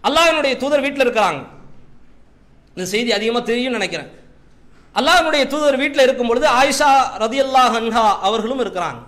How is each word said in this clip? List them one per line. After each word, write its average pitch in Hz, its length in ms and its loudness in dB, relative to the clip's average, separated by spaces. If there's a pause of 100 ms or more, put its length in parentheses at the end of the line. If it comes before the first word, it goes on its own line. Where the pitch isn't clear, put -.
அல்லாஹ்வினுடைய 302 520 2
தூதர் 277 260 0
வீட்டுல 277 240 -2
இருக்கிறாங்க. 196 380 0 (1300)
இந்த 185 160 -10
செய்தி 226 220 -2
அதிகமா 220 260 -2
தெரியும்னு 240 400 -2
நினைக்கிறேன். 180 320 -8 (840)
அல்லாஹ்வினுடைய 302 520 2
தூதர் 285 320 0
வீட்டுல 277 220 -2
இருக்கும் 254 260 2
பொழுது, 233 220 0
ஆயிஷா 277 420 2 (280)
ரதியல்லாஹு 254 640 2
அன்ஹா 226 460 0
அவர்களும் 226 340 -2
இருக்கிறாங்க. 175 480 -6